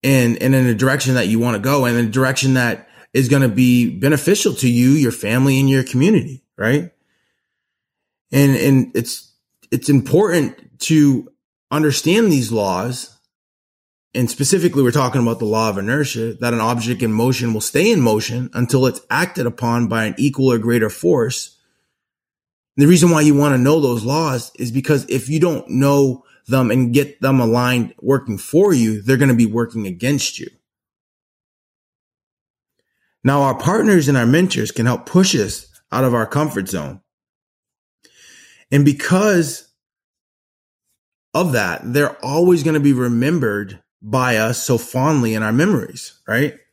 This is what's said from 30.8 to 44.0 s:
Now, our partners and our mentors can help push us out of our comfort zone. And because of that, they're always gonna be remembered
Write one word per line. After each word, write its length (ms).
Now, 180
our 160
partners 500
and 100
our 80
mentors 460
can 140
help 200
push 300
us 320
out 140
of 80
our 120
comfort 440
zone. 320
And 140
because 840
of 180
that, 320
they're 400
always 400
gonna 160
be 140
remembered 880